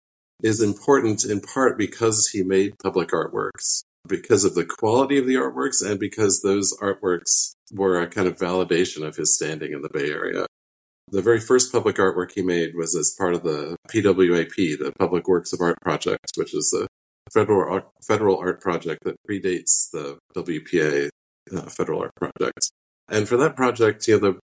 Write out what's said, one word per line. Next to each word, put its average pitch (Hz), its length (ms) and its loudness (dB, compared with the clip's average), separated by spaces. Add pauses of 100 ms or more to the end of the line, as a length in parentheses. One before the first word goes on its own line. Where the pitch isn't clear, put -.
(420)
is 110 200 2
important 110 640 2
in 101 160 -2
part 131 360 0
because 107 520 0
he 98 140 -2
made 95 400 2
public 95 280 -2
artworks, - 720 -4 (240)
because 98 380 2
of 90 100 2
the 85 100 0
quality 131 540 0
of 127 80 0
the 131 80 2
artworks, 131 500 -2
and 98 140 -2
because 101 440 0
those 98 360 0
artworks 95 720 -2 (200)
were 95 280 2
a 87 60 -2
kind 92 220 -2
of 85 80 -2
validation 87 720 0
of 76 100 -12
his 78 180 2
standing 76 380 -4
in 71 100 -10
the 78 100 -10
Bay 73 180 -2
Area. 87 360 -4 (640)
The 98 120 -2
very 113 180 4
first 123 320 2
public 107 240 0
artwork 90 380 0
he 101 80 -2
made 85 320 0
was 82 200 -4
as 80 220 0
part 90 180 0
of 85 80 -2
the 78 340 -4 (120)
P 110 140 0
W 92 320 4
A 85 100 2
P, 82 320 -2
the 71 220 -6
Public 87 280 0
Works 90 260 0
of 87 80 -6
Art 85 200 0
Project, - 560 -4
which - 180 -4
is - 160 -2
the 92 160 -2 (460)
federal 95 400 2
art, 95 160 -4 (180)
federal 104 320 2
art 87 220 -4
project 82 440 -4
that 82 120 -6 (120)
predates 92 640 0
the 73 280 -10 (160)
W 80 280 -6
P 87 180 0
A, 71 300 0 (460)
uh, 78 60 -6
federal 80 380 -4
art - 140 -8
project. - 560 -4 (380)
And 107 180 0
for 120 120 2
that 151 180 2
project, 113 500 2
you 104 140 6
know, 98 180 2 (100)